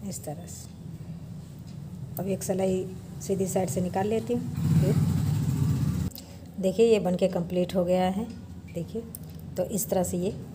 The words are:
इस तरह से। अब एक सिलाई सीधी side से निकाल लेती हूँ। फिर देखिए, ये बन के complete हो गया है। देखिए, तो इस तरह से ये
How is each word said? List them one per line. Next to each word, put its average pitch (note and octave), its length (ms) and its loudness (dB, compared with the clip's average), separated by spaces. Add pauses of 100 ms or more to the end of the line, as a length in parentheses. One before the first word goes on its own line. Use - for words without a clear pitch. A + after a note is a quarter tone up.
इस - 160 -8
तरह D#3+ 220 -8
से। - 220 -12 (1500)
अब F3+ 80 -2
एक F#3 160 -2
सिलाई F#3+ 420 2 (360)
सीधी F#3+ 260 0
side F#3 220 2
से F#3 120 0
निकाल F#3+ 260 0
लेती A3 260 0
हूँ। - 480 4
फिर - 120 6 (1700)
देखिए, F#3+ 260 6
ये A3+ 140 8
बन F3+ 160 2
के F#3 140 4
complete F3+ 460 0
हो F#3 100 4
गया F#3 220 4
है। G3 180 0 (480)
देखिए, E3+ 280 -6 (560)
तो F3+ 80 2
इस - 240 -2
तरह F#3+ 140 4
से F3+ 140 0
ये F3 160 0 (220)